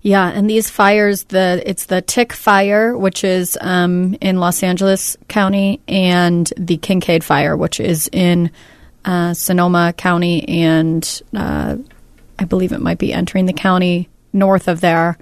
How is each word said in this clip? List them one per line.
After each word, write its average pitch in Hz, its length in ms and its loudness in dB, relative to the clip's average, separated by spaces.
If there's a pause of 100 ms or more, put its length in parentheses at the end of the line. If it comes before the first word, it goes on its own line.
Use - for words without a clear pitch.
Yeah, 196 280 2
and 202 200 0
these 220 200 0
fires, 202 560 2
the, 185 400 0
it's - 220 -6
the 185 140 0
Tick 240 300 -2
Fire, 208 680 2
which 190 280 -2
is, 185 340 0
um, 180 640 0
in 190 180 0
Los 175 240 0
Angeles 190 540 0 (100)
County, 196 640 0
and 175 680 2
the 170 220 -2
Kincaid 175 440 0
Fire, 147 360 0
which - 240 -4
is 160 320 -2
in, 175 360 2 (540)
uh, 175 300 -2
Sonoma 175 640 0
County, 175 500 0
and, 160 760 0 (140)
uh, - 400 -4 (640)
I 196 60 -2
believe 185 260 -2
it - 80 -6
might 170 180 -4
be - 140 -2
entering 180 340 -2
the 185 60 0
county 180 560 0 (240)
north 190 380 2
of 165 100 -2
there, 170 420 0